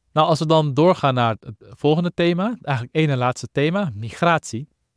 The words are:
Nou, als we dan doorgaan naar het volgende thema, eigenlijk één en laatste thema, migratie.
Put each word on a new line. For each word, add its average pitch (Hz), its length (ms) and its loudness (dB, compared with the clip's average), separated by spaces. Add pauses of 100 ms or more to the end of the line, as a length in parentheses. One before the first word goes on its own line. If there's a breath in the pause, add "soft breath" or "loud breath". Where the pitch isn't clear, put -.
(120)
Nou, 156 160 2
als 160 120 0
we 165 60 -4
dan 156 280 2
doorgaan 147 400 2
naar 117 260 0
het 107 200 -16
volgende 156 540 -2
thema, 180 480 0
eigenlijk 127 340 -6
één 156 140 2
en 135 80 0
laatste 123 340 -2
thema, 165 420 -2
migratie. 123 760 -2 (300)